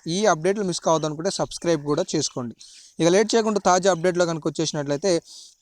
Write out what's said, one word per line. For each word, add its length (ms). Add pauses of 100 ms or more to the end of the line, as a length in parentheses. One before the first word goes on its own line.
ఈ 180
అప్‌డేట్లు 380
మిస్ 160
కావద్దనుకుంటే 500
సబ్స్క్రైబ్ 560
కూడా 200 (100)
చేసుకోండి. 400 (440)
ఇక 80
లేట్ 280
చేయకుండా 300
తాజా 260
అప్‌డేట్లో 340
కనుక 220
వచ్చేసినట్లయితే, 760 (400)